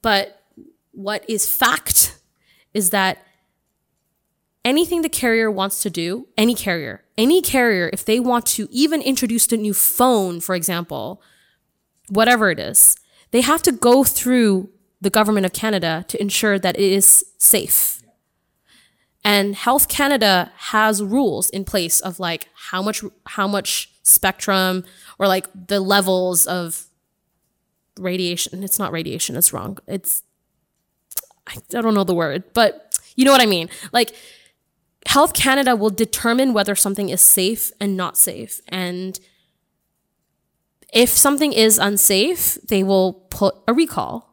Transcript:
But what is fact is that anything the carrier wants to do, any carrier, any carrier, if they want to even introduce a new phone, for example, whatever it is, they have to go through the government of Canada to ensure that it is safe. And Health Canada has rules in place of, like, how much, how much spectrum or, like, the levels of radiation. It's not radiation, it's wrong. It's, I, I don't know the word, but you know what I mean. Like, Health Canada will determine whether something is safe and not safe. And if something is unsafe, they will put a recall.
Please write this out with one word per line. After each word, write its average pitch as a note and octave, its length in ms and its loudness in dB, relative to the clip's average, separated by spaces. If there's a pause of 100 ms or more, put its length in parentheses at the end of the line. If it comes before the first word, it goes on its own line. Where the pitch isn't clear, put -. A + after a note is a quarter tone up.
But G3+ 400 -2 (500)
what G3 380 -8
is G#3+ 160 -2
fact - 720 0 (580)
is G3 180 -2
that F#3+ 260 0 (1500)
anything D#4+ 380 0
the D#4+ 80 -2
carrier A3+ 420 0
wants G3 300 -4
to G#3 80 -4
do, F3 380 -6 (100)
any A3 180 2
carrier, D#3+ 480 -6 (140)
any D4+ 240 4
carrier, A3+ 500 0
if - 140 -8
they A3 140 2
want A#3+ 260 0
to - 260 -4
even D4 300 0
introduce A#3+ 500 0
a A#3 60 0
new G#3 160 -2
phone, G3+ 680 0
for F#3 160 -4
example, E3 680 -6 (880)
whatever A3 420 2
it D#3+ 100 -4
is, - 360 2 (360)
they A#3+ 100 2
have C#4+ 220 0
to E4+ 80 6
go B3 320 4
through A3 680 2 (320)
the G3 80 0
government G#3+ 360 2
of F#3 80 -4
Canada F3+ 540 -4
to - 140 -8
ensure G3+ 380 -2
that F3+ 180 -2
it G3 40 0 (100)
is - 340 4 (120)
safe. - 600 0 (1300)
And G3+ 300 2
Health - 360 0
Canada A3 680 2
has G#3+ 480 0
rules G3 460 0
in F#3+ 160 -8
place E3+ 340 -2
of, F3+ 200 -6
like, E3+ 360 -6
how - 260 -8
much, G#3 220 -4 (240)
how G3 200 -2
much - 440 -4 (100)
spectrum F#3 840 0 (340)
or, G3 80 2
like, F#3+ 180 0 (220)
the G3+ 140 0
levels F#3 680 2
of F3 380 -6 (1120)
radiation. F3+ 640 -6
It's - 160 -4
not G3 140 -4
radiation, E3 420 -6
it's E3 180 0
wrong. G3 240 -10 (100)
It's, - 360 -6 (1200)
I, - 120 -16 (200)
I A#3 40 -2
don't A3+ 120 2
know G3 120 2
the F3 100 0
word, E3 280 -4 (100)
but - 440 -2 (180)
you C4 100 4
know C#4 60 6
what C4 100 8
I A#3+ 40 6
mean. F3 240 -2 (220)
Like, A#3 240 0 (880)
Health - 280 4
Canada C4 420 2
will G#3+ 140 2
determine A#3 640 0
whether G3+ 220 0
something G3 340 -2
is D#3 120 -2
safe - 580 2
and G3 180 -2
not F#3 200 -4
safe. - 520 -4
And F3+ 500 -8 (1700)
if A#3+ 160 6
something C#4+ 440 2
is A3 240 4
unsafe, G3+ 760 0 (120)
they F#3+ 160 2
will F#3+ 300 2
put - 420 -2 (120)
a A#3 60 2
recall. A#3+ 600 -2